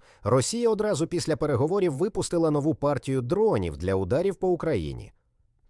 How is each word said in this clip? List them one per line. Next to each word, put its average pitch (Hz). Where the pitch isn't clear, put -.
Росія 135
одразу 208
після 160
переговорів 160
випустила 165
нову 147
партію 135
дронів 123
для 90
ударів 120
по 190
Україні. 120